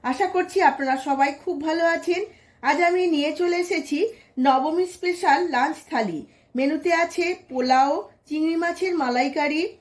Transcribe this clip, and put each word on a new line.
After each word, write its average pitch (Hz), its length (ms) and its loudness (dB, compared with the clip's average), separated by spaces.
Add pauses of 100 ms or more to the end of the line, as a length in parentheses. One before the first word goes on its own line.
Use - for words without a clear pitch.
আশা 269 240 0
করছি 359 340 -2
আপনারা 269 360 2
সবাই 277 380 0 (100)
খুব 285 160 -4
ভালো 320 260 0
আছেন। 339 380 0 (380)
আজ 285 180 2
আমি 359 260 2
নিয়ে 302 260 0
চলে 349 240 0
এসেছি 349 420 -2 (400)
নবমী 277 480 2
স্পেশাল 349 640 0
লাঞ্চ 277 280 0 (140)
থালি। 185 360 -4 (300)
মেনুতে 285 380 0
আছে 339 300 0 (240)
পোলাও, 262 640 2 (180)
চিংড়ি 320 280 -2
মাছের 349 380 -2
মালাইকারি 285 680 0 (180)